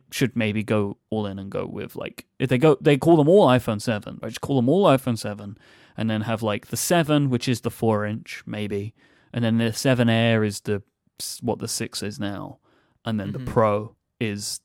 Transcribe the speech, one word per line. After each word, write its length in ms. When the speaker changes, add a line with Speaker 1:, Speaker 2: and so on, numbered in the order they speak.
Speaker 1:
should 240
maybe 280
go 340
all 160
in 140
and 100
go 160
with, 300
like, 320
if 120
they 100
go, 200
they 180
call 200
them 100
all 200
iPhone 340
seven, 400
right? 80
Just 120
call 160
them 120
all 160
iPhone 320
seven, 400
and 120
then 140
have, 220
like, 240
the 100
seven, 540
which 180
is 120
the 100
four-inch, 760
maybe, 480
and 100
then 140
the 160
seven 340
Air 360
is 180
the 220
s-, 220
what 160
the 100
six 360
is 160
now, 400
and 140
then 140
Speaker 2:
Mm-hmm. 120
Speaker 1:
the 60
Pro 440
is 460